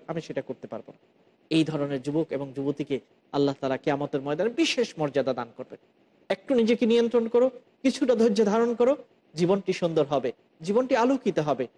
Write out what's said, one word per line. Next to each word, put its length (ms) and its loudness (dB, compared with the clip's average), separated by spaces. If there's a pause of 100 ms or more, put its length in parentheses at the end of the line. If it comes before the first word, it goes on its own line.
আমি 140 -8
সেটা 200 -8
করতে 260 -12
পারবো 240 -14
না।" 160 -20 (420)
এই 140 2
ধরনের 380 -4
যুবক 280 -2
এবং 260 -8
যুবতীকে 440 -4 (320)
আল্লাহ 280 0
তাআলা 180 -2
কিয়ামতের 440 -4
ময়দানে 280 -2
বিশেষ 500 -2
মর্যাদা 340 0
দান 140 -6 (100)
করবেন। 220 -16 (500)
একটু 240 -4
নিজেকে 320 4
নিয়ন্ত্রণ 420 2
করো, 220 4 (340)
কিছুটা 320 2
ধৈর্য 300 4
ধারণ 300 2
করো, 200 4 (400)
জীবনটি 380 0
সুন্দর 320 0
হবে, 260 -2 (300)
জীবনটি 340 0
আলোকিত 440 2
হবে, 280 0 (100)